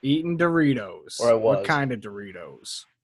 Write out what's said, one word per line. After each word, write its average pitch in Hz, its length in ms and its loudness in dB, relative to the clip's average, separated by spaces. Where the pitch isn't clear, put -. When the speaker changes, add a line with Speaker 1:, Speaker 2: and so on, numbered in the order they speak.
Speaker 1:
Eating 160 380 -2
Doritos. 139 800 0
Speaker 2:
Or 117 100 4
I 117 40 8
Speaker 1:
What 110 240 4
Speaker 2:
was. 101 80 -4
Speaker 1:
kind 139 260 0
of 110 80 -8
Doritos? 95 840 -14